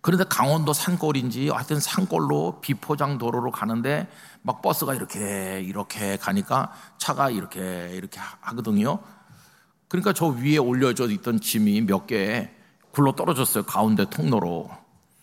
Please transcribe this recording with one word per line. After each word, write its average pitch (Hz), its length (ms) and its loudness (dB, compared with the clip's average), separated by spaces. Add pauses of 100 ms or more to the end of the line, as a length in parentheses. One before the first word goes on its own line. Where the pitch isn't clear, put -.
그런데 180 220 4
강원도 151 480 2
산골인지 143 760 0
하여튼 147 300 -2
산골로 160 800 0
비포장 143 580 -2
도로로 120 340 -2
가는데 123 560 -2 (340)
막 - 200 0
버스가 135 320 2
이렇게, 98 680 -4
이렇게 98 560 -4
가니까 101 560 0 (260)
차가 139 320 0
이렇게, 90 640 -8
이렇게 95 260 -12
하-, - 220 -14
하거든요. 117 600 0 (880)
그러니까 185 240 2
저 - 140 0
위에 143 300 2
올려져 123 540 2
있던 110 300 0
짐이 107 420 4
몇 98 240 0
개 107 440 -2 (420)
굴러 139 200 4
떨어졌어요. 123 520 0
가운데 104 440 2
통로로. 98 640 -2 (520)